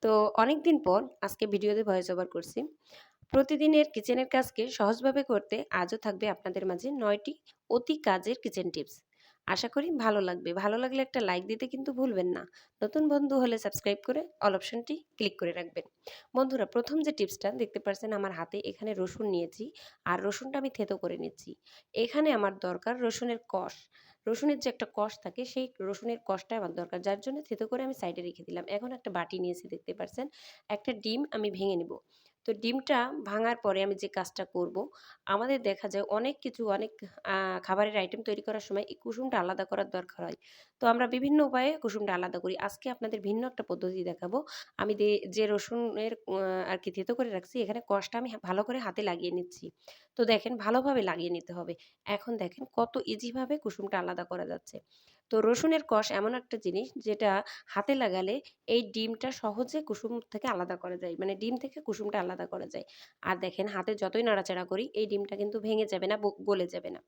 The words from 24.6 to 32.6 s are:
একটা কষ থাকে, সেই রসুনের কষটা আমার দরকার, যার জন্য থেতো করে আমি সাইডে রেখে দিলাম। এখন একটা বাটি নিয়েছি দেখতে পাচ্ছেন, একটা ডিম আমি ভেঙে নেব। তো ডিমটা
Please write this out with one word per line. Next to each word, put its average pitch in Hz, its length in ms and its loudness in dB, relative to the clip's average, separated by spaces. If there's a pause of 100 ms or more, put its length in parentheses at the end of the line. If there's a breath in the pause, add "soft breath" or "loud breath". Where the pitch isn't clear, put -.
একটা 240 240 -6
কষ 214 240 -2
থাকে, 214 260 -8
সেই 254 360 -6
রসুনের 202 460 -4
কষটা 190 300 -4
আমার 180 180 -4
দরকার, 175 280 -6
যার 196 180 0
জন্য 277 220 -6
থেতো 220 240 -4
করে 247 160 -4
আমি 262 120 -4
সাইডে 175 280 -6
রেখে 175 200 -10
দিলাম। 175 260 -8
এখন 226 240 -6
একটা 247 180 -10
বাটি 180 280 -2
নিয়েছি 180 300 -4
দেখতে - 260 -10
পাচ্ছেন, 208 320 -8 (420 loud breath)
একটা 208 240 -4
ডিম 226 380 -2
আমি 208 200 0
ভেঙে 190 260 0
নেব। 170 160 -2 (520 soft breath)
তো 233 80 -2
ডিমটা 247 600 0 (120)